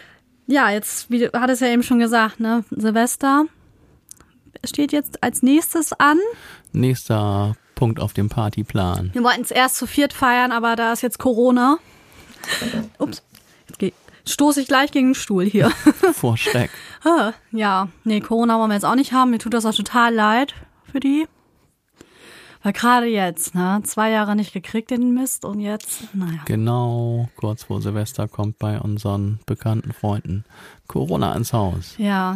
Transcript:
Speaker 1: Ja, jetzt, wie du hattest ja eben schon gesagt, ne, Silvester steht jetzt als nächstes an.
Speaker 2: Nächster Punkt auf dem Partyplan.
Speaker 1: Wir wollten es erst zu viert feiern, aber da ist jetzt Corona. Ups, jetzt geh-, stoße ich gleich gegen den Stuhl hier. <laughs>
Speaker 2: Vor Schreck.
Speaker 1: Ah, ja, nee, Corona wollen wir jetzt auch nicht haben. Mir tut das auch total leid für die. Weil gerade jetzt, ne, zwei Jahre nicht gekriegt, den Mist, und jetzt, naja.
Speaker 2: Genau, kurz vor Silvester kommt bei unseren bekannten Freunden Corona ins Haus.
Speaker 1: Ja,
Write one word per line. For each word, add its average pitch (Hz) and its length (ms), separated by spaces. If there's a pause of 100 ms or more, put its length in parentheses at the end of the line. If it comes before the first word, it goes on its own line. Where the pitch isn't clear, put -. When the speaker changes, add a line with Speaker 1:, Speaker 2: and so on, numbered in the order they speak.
(460)
Speaker 1:
Ja, 254 260
jetzt, - 380
wie 240 100
du 240 140
hattest 247 280
ja 254 80
eben 240 140
schon 240 160
gesagt, 226 420
ne, 226 280
Silvester 247 760 (1200)
steht 285 260
jetzt - 320
als - 180
nächstes 302 520
an. 294 240 (560)
Speaker 2:
Nächster 107 840 (200)
Punkt 113 260
auf 104 100
dem 101 160
Partyplan. 95 840
Speaker 1:
Wir 240 100
wollten 247 200
es - 80
erst - 260
zu 240 100
viert 285 240
feiern, 247 400
aber 233 240
da 226 160
ist 233 100
jetzt 240 180
Corona. 247 580 (1200)
Ups, - 260 (460)
jetzt - 100
geh-, - 140 (340)
stoße 285 340
ich 254 60
gleich 277 240
gegen 262 180
den 262 60
Stuhl 185 300
hier. 202 240
<laughs> - 440
Speaker 2:
Vor 113 220
Schreck. - 360 (340)
Speaker 1:
Ah, 302 260 (200)
ja, 196 360 (160)
nee, 214 160
Corona 226 400
wollen 220 100
wir 208 60
jetzt 202 100
auch 208 100
nicht 269 180
haben. 254 180
Mir 226 80
tut 226 140
das 226 120
auch 220 100
total 233 380
leid 226 400 (380)
für 269 80
die. 277 260 (1400)
Weil 202 60
gerade 240 360
jetzt, 185 480
ne, 185 280
zwei 220 260
Jahre 208 280
nicht 208 160
gekriegt, 220 360
den 247 240
Mist, 254 300
und 208 160
jetzt, 208 560
naja. 170 300
Speaker 2:
Genau, 117 920
kurz 110 280
vor 104 180
Silvester 104 480
kommt 104 280
bei 107 220
unseren 104 640
bekannten 110 460
Freunden 104 540 (420)
Corona - 480
ins 113 160
Haus. 90 460
Speaker 1:
Ja, 190 380